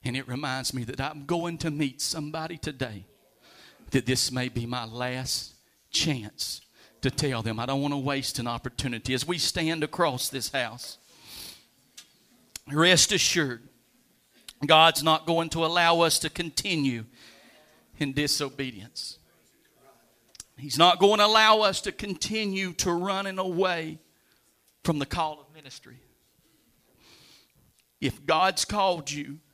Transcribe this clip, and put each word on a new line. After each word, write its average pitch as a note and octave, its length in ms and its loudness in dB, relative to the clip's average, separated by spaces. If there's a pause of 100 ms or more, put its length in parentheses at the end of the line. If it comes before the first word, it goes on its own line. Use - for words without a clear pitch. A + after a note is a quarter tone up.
And B2+ 140 -2
it C3+ 100 -6
reminds C3 480 -4
me B2+ 100 -4
that B2 160 -8
I'm C#3+ 260 -6
going E3+ 320 -2
to D#3+ 120 -2
meet C#3+ 300 -2
somebody D#3+ 560 -6
today B2 480 -8 (840)
that - 160 2
this B2+ 260 0
may B2+ 160 -2
be A#2+ 180 -6
my A#2+ 180 -6
last B2+ 720 -6 (360)
chance - 720 -4 (400)
to B2+ 80 2
tell C3 320 -2
them. A2 180 -4
I A2+ 60 -4
don't C#3 160 0
want C#3+ 100 -2
to C#3 60 -4
waste C#3 400 -4
an A#2+ 80 -4
opportunity. A#2+ 680 -4
As B2+ 120 -2
we E3+ 120 -4
stand D#3+ 460 -2
across D3 460 0
this B2+ 200 -6
house, A#2+ 480 -6 (1700)
rest E3 460 4
assured, C#3+ 560 0 (960)
God's D#3+ 360 8
not D#3 240 2
going E3 240 0
to E3 160 0
allow E3+ 340 4
us D#3+ 200 4
to D#3+ 100 -4
continue D3+ 720 -2 (960)
in C#3 160 -4
disobedience. C3 1040 -4 (1400)
He's B2 220 -6
not F3 200 8
going G3+ 200 6
to G#3 80 6
allow A3 340 8
us G3 220 2
to G3 100 -6
continue G3 840 -4
to - 160 0
running F#3+ 480 -2
away F3 600 0 (840)
from D#3 160 2
the C#3 80 -2
call D#3 340 -4
of D3 140 -20
ministry. B2+ 440 -20 (2000)
If C3+ 260 -4
God's F3+ 380 2
called F#3 460 -2
you C#3+ 280 -8 (160)